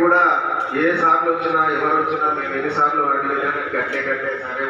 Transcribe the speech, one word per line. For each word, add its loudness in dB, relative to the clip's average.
కూడా 6
ఏ 2
సార్లు 4
వచ్చినా, 0
ఎవరు 0
వచ్చినా -2
మేము -6
ఎన్నిసార్లు 0
అడిగినా -2
కట్టే -2
కట్టే -2
సరే -6